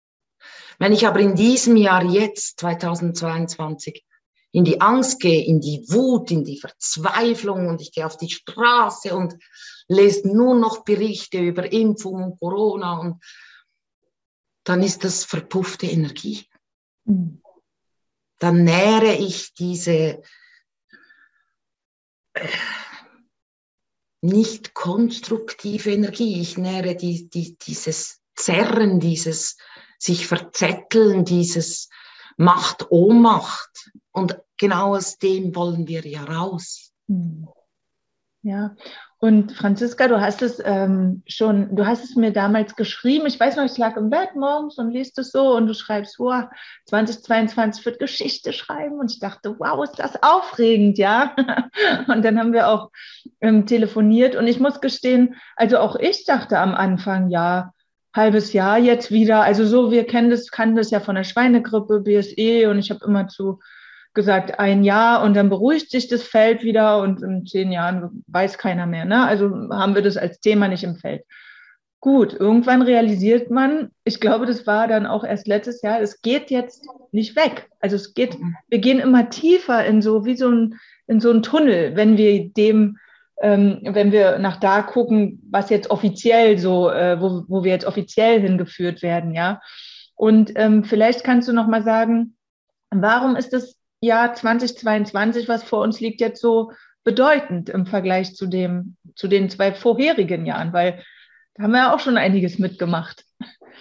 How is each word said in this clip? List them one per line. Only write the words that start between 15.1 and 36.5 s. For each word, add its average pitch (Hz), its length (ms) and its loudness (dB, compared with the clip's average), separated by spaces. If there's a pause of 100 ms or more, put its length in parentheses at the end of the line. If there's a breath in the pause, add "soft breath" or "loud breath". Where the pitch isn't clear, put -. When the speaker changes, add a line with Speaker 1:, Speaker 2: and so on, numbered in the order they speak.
Speaker 1:
verpuffte - 640 -8
Energie. - 600 -6 (580)
Speaker 2:
Mhm. 180 380 -4 (960)
Speaker 1:
Dann 170 260 4
nähere 208 480 4
ich - 420 -6
diese, 170 680 -4 (2000 soft breath)
äh, - 160 -10 (1700 loud breath)
nicht 214 520 -2
konstruktive 214 1160 -6
Energie. 202 480 -2
Ich 170 180 -10
nähere 180 360 -4
die, 175 340 -8
die, 170 300 -10
dieses - 600 -10 (140)
Zerren, 202 680 0
dieses 165 560 -4 (420 loud breath)
sich - 280 -4
verzetteln, 190 960 0
dieses 175 640 -4 (480 loud breath)
Macht-Ohnmacht. 185 1500 2 (220)
Und 185 260 -4 (200)
genau 196 380 0
aus - 220 -8
dem 190 360 -2
wollen 170 340 -4
wir 160 180 -8
ja 147 180 -12
raus. 170 680 -10 (160)